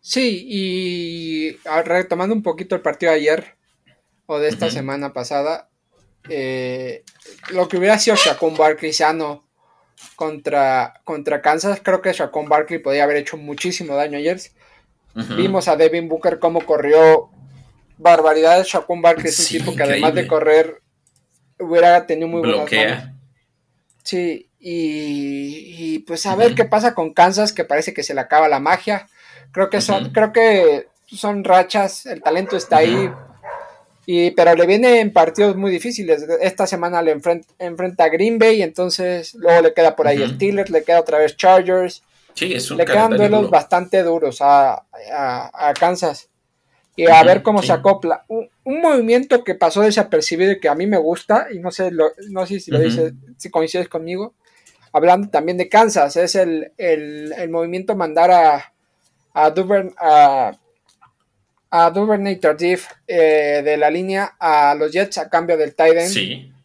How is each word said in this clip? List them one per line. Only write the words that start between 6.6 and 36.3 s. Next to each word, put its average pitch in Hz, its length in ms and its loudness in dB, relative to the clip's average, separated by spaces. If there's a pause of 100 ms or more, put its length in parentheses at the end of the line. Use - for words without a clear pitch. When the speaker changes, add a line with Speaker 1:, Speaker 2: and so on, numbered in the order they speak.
Speaker 1:
lo 180 160 -2
que 185 80 -6
hubiera 202 220 2
sido 214 180 2
Saquon 160 400 0
Barkley 156 360 0
sano 151 540 -4 (680)
contra, 143 880 -2
contra 147 380 -6
Kansas, 185 400 -2
creo 185 180 0
que 185 140 -4
Saquon 147 340 -8
Barkley 156 320 -2
podía 143 240 0
haber 147 140 0
hecho 143 180 -10
muchísimo 147 580 -8
daño 147 220 -4
ayer. 165 240 -4 (760)
Speaker 2:
Ujú. 113 220 -10
Speaker 1:
Vimos 190 320 -2
a 156 80 2
Devin 160 320 0
Booker 165 300 -4
cómo 165 260 -2
corrió 156 680 4 (680)
barbaridades. 160 680 4
Saquon 175 320 -6
Barkley 165 280 2
es 156 100 -2
un 165 80 0
Speaker 2:
Sí, 165 120 -4
Speaker 1:
tipo 151 160 -6
que 147 100 -2
además 143 300 0
de - 80 -2
Speaker 2:
increíble. - 60 -8
Speaker 1:
correr, 156 540 0 (800)
hubiera 175 460 4
tenido 165 220 -4
muy 165 120 -4
buenas 160 180 0
Speaker 2:
Bloquea. 110 300 -2
Speaker 1:
manos. 127 260 -8 (880)
Sí, 175 560 -8
y, 151 1400 -8
y 156 60 -6
pues 170 260 -8
a 190 80 -2
ver 220 140 4
Speaker 2:
Ujú. 180 80 -2
Speaker 1:
qué 240 80 2
pasa 233 300 0
con 160 200 -6
Kansas, 196 380 2
que 180 120 -6
parece 156 300 -4
que 143 80 -8
se 139 120 -8
le 135 60 -4
acaba 156 280 2
la 139 120 0
magia. 185 480 -4 (440)
Creo 190 180 0
que 202 100 -2
son, 190 260 -2
Speaker 2:
Ujú. 135 60 -12
Speaker 1:
creo 214 200 2
que 196 560 4 (180)
son 202 380 -8
rachas, 190 600 2
el 220 140 -12
talento 185 360 -2
está 160 260 2
Speaker 2:
Ujú. - 20 4
Speaker 1:
ahí. 131 260 0 (1000)
Y, 175 240 0
pero 170 220 6
le 170 120 4
vienen 220 460 4
partidos 190 440 2
muy 196 160 -2
difíciles. 180 520 -4 (160)